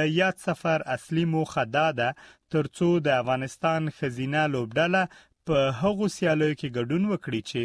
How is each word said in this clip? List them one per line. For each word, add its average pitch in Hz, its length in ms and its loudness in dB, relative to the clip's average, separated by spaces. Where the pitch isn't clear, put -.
یاد 180 320 2
سفر 165 480 -2
اصلي 160 380 -2
موخه 160 400 0
دا 143 260 0
ده 120 180 -2
تر 156 180 0
څو 170 300 -2
د 151 120 0
افغانستان 131 800 0
ښځینه 135 580 -4
لوبډله 147 560 0
په 156 160 0
هغو 196 360 0
سیالیو 156 500 2
کې 127 160 -6
ګډون 127 300 0
وکړي 151 380 -2
چې - 220 -6